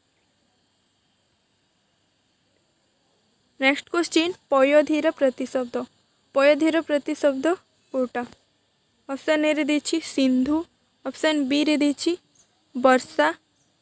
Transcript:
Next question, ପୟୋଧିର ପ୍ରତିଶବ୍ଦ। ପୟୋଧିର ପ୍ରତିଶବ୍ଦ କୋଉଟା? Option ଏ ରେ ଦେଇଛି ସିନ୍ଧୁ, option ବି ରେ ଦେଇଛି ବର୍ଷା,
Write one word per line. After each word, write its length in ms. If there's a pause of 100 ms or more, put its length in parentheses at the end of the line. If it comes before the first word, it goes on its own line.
(3500)
Next 300
question, 440 (140)
ପୟୋଧିର 640
ପ୍ରତିଶବ୍ଦ। 720 (540)
ପୟୋଧିର 460
ପ୍ରତିଶବ୍ଦ 720 (400)
କୋଉଟା? 300 (840)
Option 360
ଏ 80
ରେ 100
ଦେଇଛି 420
ସିନ୍ଧୁ, 520 (480)
option 400
ବି 180
ରେ 140
ଦେଇଛି 360 (600)
ବର୍ଷା, 520 (540)